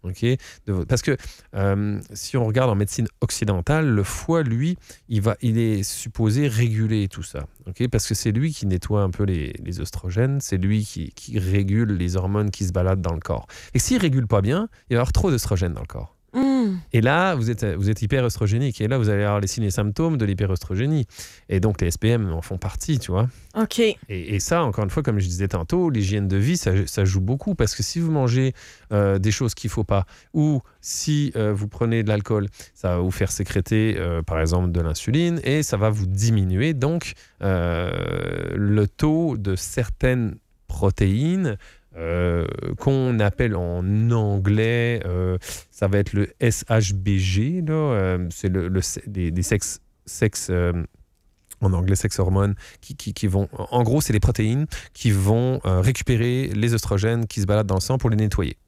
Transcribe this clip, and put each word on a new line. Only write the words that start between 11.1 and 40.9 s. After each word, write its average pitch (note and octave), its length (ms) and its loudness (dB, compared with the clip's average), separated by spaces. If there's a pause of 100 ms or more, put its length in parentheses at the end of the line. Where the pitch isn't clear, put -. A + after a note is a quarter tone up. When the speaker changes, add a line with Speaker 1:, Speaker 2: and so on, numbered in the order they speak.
Speaker 1:
qui - 240 -6
régule G2+ 580 2
les F2+ 200 -2
hormones G2+ 340 0
qui G2 140 -4
se F2+ 80 -2
baladent F#2 300 2
dans E2 120 -2
le D#2 60 -6
corps. - 260 -6 (280)
Et B2+ 40 2
s'il B3 200 2
régule C3+ 280 2
pas G#2 140 4
bien, D#3 280 0 (220)
il B2 40 2
va A#2 40 4
y - 20 4
avoir B2+ 120 0
trop - 180 2
d'oestrogènes F#2+ 440 0
dans G1+ 60 -8
le - 60 -10
corps. - 260 -12 (220)
Speaker 2:
Hmm. B3+ 420 2 (160)
Speaker 1:
Et A#2 80 4
là, E3 340 4
vous A#2+ 160 0
êtes, A#2 140 -2
vous G2 240 0
êtes A2 140 0
hyper B2+ 200 2
œstrogénique. A#2 600 0
Et G#2 60 0
là, C3 100 0
vous G#2+ 100 2
allez G2+ 140 2
avoir G#2 180 2
les G2+ 60 -2
signes A2 180 -2
et G2 60 0
symptômes B2 480 0
de A2+ 80 0
l'hyperœstrogénie. G2+ 800 0 (420)
Et G2 120 2
donc, G#2 200 0
les F#2 60 2
S F2 100 -2
P A2 120 0
M A2+ 220 2
en E2 120 -4
font F#2+ 160 -8
partie, A#2+ 400 -4
tu - 120 -6
vois. G2 160 2 (280)
Speaker 2:
Ok. A3 240 -2
Speaker 1:
Et, A3 180 2 (120)
et F#2+ 300 -4
ça, E3+ 240 0
encore A2 220 0
une F#2+ 60 -2
fois, D#3 120 -2
comme A2 160 0
je G2 80 2
disais F2+ 220 -2
tantôt, E3 400 0
l'hygiène G2+ 400 0
de F#2+ 80 2
vie, C#3 220 2
ça, F#2+ 140 0 (140)
ça G2 200 0
joue F#2 160 2
beaucoup. C3+ 320 -2
Parce A2 200 0
que - 80 -4
si - 180 -4
vous E3 100 0
mangez, C3 420 2 (400)
euh, G2+ 260 4
des G2 120 2
choses A2+ 240 0
qu'il - 160 -6
faut A2 140 -2
pas, G2 200 2 (300)
ou D3+ 260 2 (220)
si, D3 540 -2
euh, G#2+ 180 0
vous G2+ 140 -4
prenez A#2 340 0
de G#2 60 0
l'alcool, G#2 400 0 (260)
ça F2+ 220 -2
va - 20 0
vous F#2 140 2
faire F#2+ 200 -2
sécréter, A2 640 0
euh, E2+ 240 -2
par D#2+ 180 -4
exemple, F2 340 2
de E2+ 100 0
l'insuline D3 600 0
et D3 200 0
ça A2+ 160 -2
va G#2+ 100 2
vous G#2+ 180 0
diminuer, G2+ 680 2
donc, D3+ 400 -2 (280)
euh, G1+ 1120 -2
le G#2 320 2
taux D#3 520 0
de G2 180 -2
certaines B2 800 -2 (300)
protéines, A2+ 880 0 (420)